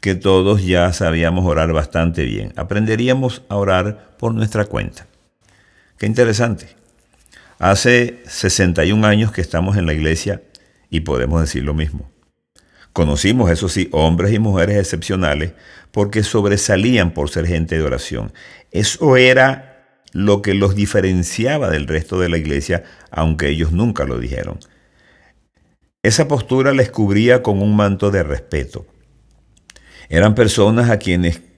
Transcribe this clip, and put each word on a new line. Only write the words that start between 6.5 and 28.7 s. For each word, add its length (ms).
Hace 640
sesenta 640
y 60
un 120
años 280
que 100
estamos 340
en 80
la 80
iglesia 500
y 120
podemos 420
decir 200
lo 120
mismo. 360
Conocimos, 560
eso 200
sí, 220
hombres 400
y 60
mujeres 380
excepcionales 760
porque 300
sobresalían 880
por 180
ser 160
gente 300
de 60
oración. 500
Eso 460
era 840
lo 300
que 120
los 200
diferenciaba 960
del 160
resto 320
de 120
la 80
iglesia, 460
aunque 380
ellos 240
nunca 320
lo 140
dijeron. 400
Esa 260
postura 440
les 180
cubría 520
con 200
un 140
manto 340
de 120
respeto. 640